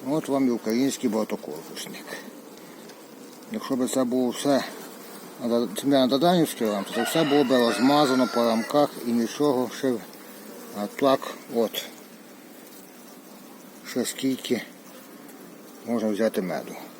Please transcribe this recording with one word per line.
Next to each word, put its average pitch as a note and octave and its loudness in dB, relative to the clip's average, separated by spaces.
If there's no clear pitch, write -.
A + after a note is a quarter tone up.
От D3+ -2
вам C3+ 2
і B2 4
український A#2+ 0
багатокорпусник. - -6
Якщо A2 -2
б B2 2
це C3 2
було B2 2
все, C3+ 2
це C3 -2
на C3+ 6
Даданівській C#3 4
рамці, G2+ -2
то A2+ 0
все D#3+ 2
було C#3+ 6
б A#2+ 0
розмазано B2+ 4
по A#2+ 4
рамках A#2 2
і A#2+ 0
нічого B2 2
ще. C3 0
А G#2 -4
так, C3+ 2
от, A2+ 0
ще B2 -2
скільки B2+ -2
можна A2 0
взяти G#2 2
меду. D#2+ -6